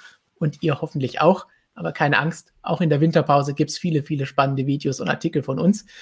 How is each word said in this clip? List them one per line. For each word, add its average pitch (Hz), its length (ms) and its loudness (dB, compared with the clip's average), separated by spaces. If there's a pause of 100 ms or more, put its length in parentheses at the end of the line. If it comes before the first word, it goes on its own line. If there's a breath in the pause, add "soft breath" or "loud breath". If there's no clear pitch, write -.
(400 soft breath)
Und 151 240 -4
ihr 151 160 -2
hoffentlich 139 400 -6
auch. 185 280 4 (280)
Aber 165 160 -6
keine 143 260 0
Angst, - 440 -4
auch - 180 -4
in 170 100 2
der 147 120 4
Winterpause 147 520 2
gibt's 151 240 -2
viele, 156 260 -2
viele 139 220 -4
spannende 135 420 0
Videos 143 340 -2
und - 80 -4
Artikel 151 340 -2
von 139 160 -4
uns. 190 260 2 (160 loud breath)